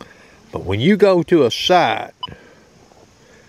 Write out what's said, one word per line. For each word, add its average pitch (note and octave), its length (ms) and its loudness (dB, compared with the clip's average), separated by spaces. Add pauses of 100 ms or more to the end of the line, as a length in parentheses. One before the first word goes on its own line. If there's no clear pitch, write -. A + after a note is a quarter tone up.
(520)
But - 120 -10
when G2 160 -4
you F#3 180 2
go F#3 260 2
to E3 220 2
a A2+ 40 0
site, C3 640 -2 (1400)